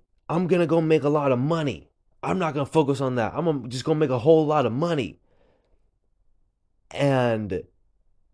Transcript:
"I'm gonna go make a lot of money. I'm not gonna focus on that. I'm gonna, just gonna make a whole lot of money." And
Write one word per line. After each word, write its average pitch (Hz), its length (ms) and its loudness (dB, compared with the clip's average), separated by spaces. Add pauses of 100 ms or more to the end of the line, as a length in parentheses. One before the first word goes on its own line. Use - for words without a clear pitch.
(300)
"I'm 175 180 -2
gonna 175 180 2
go 160 140 2
make 156 240 2
a 147 60 2
lot 143 240 2
of 120 60 0
money. 143 500 -2 (340)
I'm 185 160 -2
not 160 160 -2
gonna 143 100 -2
focus 139 340 0
on 131 160 -2
that. 110 200 -2
I'm 156 100 -4
gonna, 143 220 -2
just 123 180 -8
gonna 151 140 0
make 151 100 0
a 127 100 0
whole 160 260 4
lot 147 200 2
of 110 80 0
money." 139 460 -4 (1700)
And 120 720 0 (720)